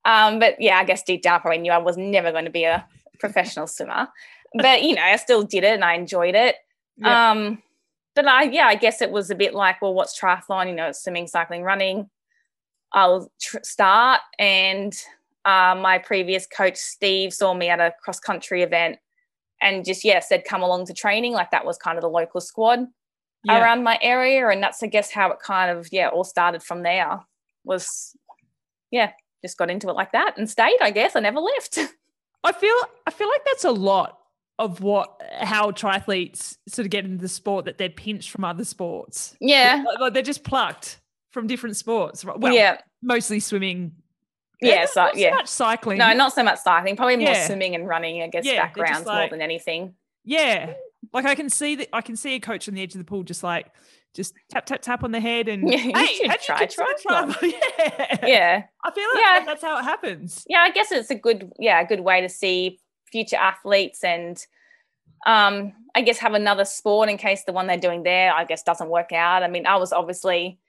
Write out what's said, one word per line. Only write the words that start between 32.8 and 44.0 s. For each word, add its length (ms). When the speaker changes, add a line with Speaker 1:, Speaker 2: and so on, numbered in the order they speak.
Speaker 2:
I 40
feel 180
like 160
that's 200
a 80
lot 460
of 220
what, 400
how 320
triathletes 840
sort 180
of 40
get 140
into 160
the 80
sport, 360
that 120
they're 120
pinched 420
from 140
other 200
sports. 760
Speaker 1:
Yeah. 460
Speaker 2:
Like, 120
like, 160
they're 80
just 220
plucked 560
from 160
different 280
sports. 480
Right? 140
Well, 160
Speaker 1:
Yeah. 240
Speaker 2:
mostly 380
swimming. 520